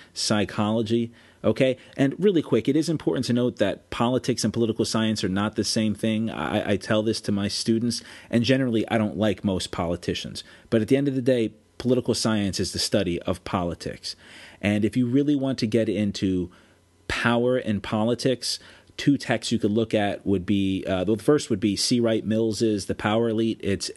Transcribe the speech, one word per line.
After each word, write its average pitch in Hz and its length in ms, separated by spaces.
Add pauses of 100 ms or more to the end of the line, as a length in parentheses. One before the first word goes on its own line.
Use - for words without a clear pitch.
(140)
psychology. 113 960 (300)
Okay? 127 340 (200)
And 139 220
really 175 220
quick, 123 280
it 139 80
is 156 120
important 139 380
to 123 80
note 120 220
that - 340
politics 123 540
and 110 80
political 113 340
science 110 380
are 101 40
not 101 280
the 104 80
same 110 300
thing. 110 360
I, 95 420
I 101 40
tell 107 260
this 107 200
to - 100
my 101 160
students, 113 540 (280)
and 117 140
generally 123 440
I 117 100
don't 101 200
like 101 260
most 95 260
politicians. 87 760 (260)
But 113 100
at 107 80
the 131 80
end 143 120
of 135 60
the 131 80
day, 120 300 (240)
political 123 380
science 104 460
is 92 120
the 95 60
study 90 440
of - 220
politics. - 720 (460)
And 104 220
if 110 120
you 123 100
really 139 280
want 135 240
to 123 80
get 110 220
into 95 640 (580)
power 120 500
and 107 240
politics, 117 760 (380)
two 143 220
texts - 340
you 113 60
could 107 140
look 113 200
at 104 320
would 92 220
be, 98 400
uh, 92 180
the 107 120
first 147 340
would 104 100
be 101 160
C. 123 240
Wright 113 240
Mills's 110 640
The - 80
Power 113 340
Elite. 113 340
It's 95 340